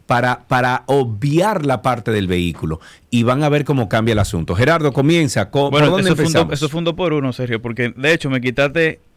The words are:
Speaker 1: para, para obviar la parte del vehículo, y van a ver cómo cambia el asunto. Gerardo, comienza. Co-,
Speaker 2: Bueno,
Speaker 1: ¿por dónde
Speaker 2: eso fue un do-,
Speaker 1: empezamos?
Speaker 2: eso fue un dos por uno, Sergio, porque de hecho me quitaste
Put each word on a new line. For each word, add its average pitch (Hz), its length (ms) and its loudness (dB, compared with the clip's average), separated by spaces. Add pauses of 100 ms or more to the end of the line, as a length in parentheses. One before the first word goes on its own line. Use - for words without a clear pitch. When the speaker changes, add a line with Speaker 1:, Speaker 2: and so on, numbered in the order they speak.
Speaker 1:
para, 123 440 0
para 127 380 0
obviar 143 760 0
la 127 160 0
parte 123 300 -2
del 104 160 0
vehículo, 87 540 -2 (280)
y 120 140 2
van 127 200 2
a 151 40 2
ver 143 160 0
cómo 135 240 0
cambia 113 260 0
el 104 60 2
asunto. 87 360 -2
Gerardo, 147 360 4
comienza. 139 600 2
Co-, 139 180 0
Speaker 2:
Bueno, 147 220 4
Speaker 1:
¿por 185 60 2
dónde 185 120 0
Speaker 2:
eso 160 80 4
fue 151 80 2
un 160 80 0
do-, 160 80 2
Speaker 1:
empezamos? 156 180 -2
Speaker 2:
eso 156 80 -2
fue 151 120 -4
un 170 60 -4
dos 165 100 -2
por 170 180 0
uno, 135 180 -2
Sergio, 117 300 -4
porque 120 340 -4
de 139 160 0
hecho 165 200 0
me 131 100 -2
quitaste 147 580 0 (180)